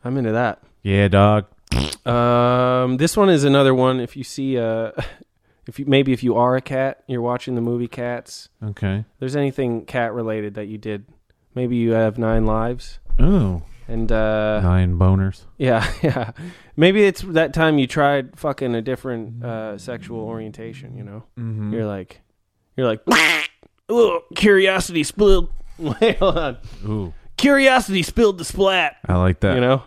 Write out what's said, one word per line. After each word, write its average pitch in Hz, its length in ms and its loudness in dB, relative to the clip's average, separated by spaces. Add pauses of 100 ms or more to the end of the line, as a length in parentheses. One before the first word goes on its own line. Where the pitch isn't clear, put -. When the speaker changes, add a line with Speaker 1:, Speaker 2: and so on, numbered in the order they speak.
Speaker 1:
I'm 127 140 -4
into 117 160 -2
that. 117 280 -2 (220)
Speaker 2:
Yeah, 98 240 2
dog. 101 380 4 (600)
Speaker 1:
Um, 123 920 2
this 156 180 0
one 202 140 4
is 147 160 4
another 139 280 6
one. 127 280 2
If 117 160 -10
you 135 80 -10
see, 135 320 -4
uh, 113 340 -4 (380)
<laughs> - 380 -20
if 120 120 -16
you, 139 60 -6
maybe 135 260 4
if 123 120 -2
you 123 120 0
are 123 220 2
a 127 40 -2
cat, 135 460 -4
you're 123 140 -6
watching 120 340 -4
the 117 60 -2
movie 120 260 -4
Cats. 120 640 -10 (120)
Speaker 2:
Okay. 104 440 -4 (140)
Speaker 1:
There's 131 180 -6
anything 131 480 -2
cat 117 280 -4
related 110 420 -6
that 104 100 -10
you 107 120 -12
did. 107 280 -10 (500)
Maybe 123 220 -2
you 117 140 2
have 113 260 2
nine 113 280 2
lives. 113 540 -2 (220)
Speaker 2:
Ooh. 120 400 4 (280)
Speaker 1:
And, 113 220 -2
uh, 107 500 2
Speaker 2:
Nine 90 380 2
boners. 95 440 2 (140)
Speaker 1:
Yeah, 110 400 0
<laughs> - 60 -8
yeah. 120 280 -2 (440)
Maybe 196 300 6
it's 190 160 0
that 160 320 0
time 160 260 4
you 131 80 2
tried 143 500 0
fucking 131 380 -4
a 113 60 -2
different, 120 640 -8
uh, 110 320 -10
sexual 113 420 -12
orientation, 113 800 -14
you 104 80 -14
know? 104 180 -16 (160)
Speaker 2:
Mm-hmm. 107 340 -6
Speaker 1:
You're 113 120 -4
like, 98 340 -10 (560)
you're 127 100 -2
like, 110 220 0
<laughs> 160 840 -2
"Ugh, 202 320 2 (140)
curiosity 190 680 2
spilled." 190 480 4 (120)
<laughs> - 140 -16
Wait, 165 380 0
hold 180 200 0
on. 139 200 -4 (280)
Speaker 2:
Ooh. 104 280 -6 (240)
Speaker 1:
"Curiosity 262 680 2
spilled 208 360 2
the 165 60 -10
splat." 185 520 0 (100)
Speaker 2:
I 90 80 2
like 90 240 2
that. 101 160 0
Speaker 1:
You 123 60 2
know? 127 260 2